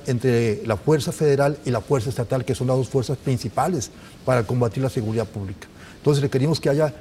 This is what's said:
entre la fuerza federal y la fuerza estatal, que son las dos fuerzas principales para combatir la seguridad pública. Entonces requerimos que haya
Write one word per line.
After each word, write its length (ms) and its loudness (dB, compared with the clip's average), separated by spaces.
entre 600 2
la 120 0
fuerza 340 2
federal 540 2
y 40 0
la 120 0
fuerza 260 0
estatal, 380 -2
que 80 -2
son 140 -2
las 100 2
dos 100 -2
fuerzas 300 -2
principales 720 -2
para 200 2
combatir 380 0
la 60 0
seguridad 380 -2
pública. 420 -10
Entonces 240 2
requerimos 380 0
que 100 2
haya 300 2